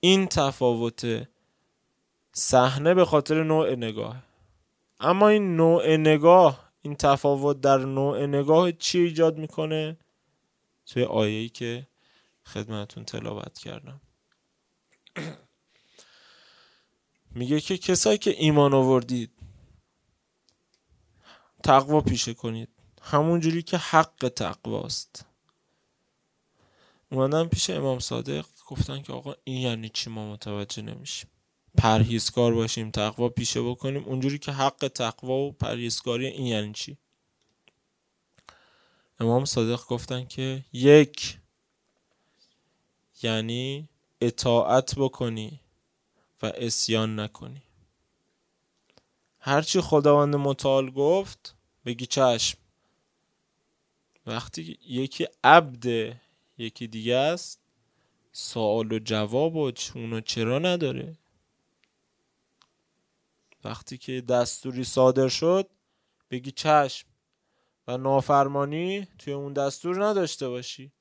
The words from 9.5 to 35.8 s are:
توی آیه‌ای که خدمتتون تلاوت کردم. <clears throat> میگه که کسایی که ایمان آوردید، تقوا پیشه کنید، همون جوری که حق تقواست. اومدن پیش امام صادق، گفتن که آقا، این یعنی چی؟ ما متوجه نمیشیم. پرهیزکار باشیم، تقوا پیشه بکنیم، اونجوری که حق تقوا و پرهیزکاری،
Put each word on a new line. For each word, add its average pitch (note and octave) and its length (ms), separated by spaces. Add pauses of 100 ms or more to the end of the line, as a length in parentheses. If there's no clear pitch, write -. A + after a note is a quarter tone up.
توی B2 180
آیه‌ای G#2+ 440
که A#2+ 380 (600)
خدمتتون G#2+ 580
تلاوت A2 540
کردم. - 420 (1160)
<clears throat> D#3+ 220 (2000)
میگه B2+ 260
که F#3 180
کسایی - 400
که - 120
ایمان D3 440
آوردید، B2+ 560 (2250)
تقوا C#3+ 380
پیشه A#2 340
کنید، A2+ 340 (340)
همون E3 380
جوری D#3+ 220
که F3+ 140
حق D#3 600
تقواست. - 920 (1800)
اومدن C#3+ 380
پیش - 220
امام C#3 280
صادق، B2+ 480 (200)
گفتن C#3 360
که C3+ 100
آقا، C#3 220 (100)
این C3 120
یعنی A#2 320
چی؟ - 220
ما G#2+ 220
متوجه G#2 500
نمیشیم. - 480 (480)
پرهیزکار A#2 760
باشیم، A2+ 360
تقوا G#2+ 380
پیشه A#2+ 340
بکنیم، C3+ 420
اونجوری C3+ 340
که C#3+ 140
حق C#3 420
تقوا B2+ 400
و C#3 180
پرهیزکاری، A#2+ 760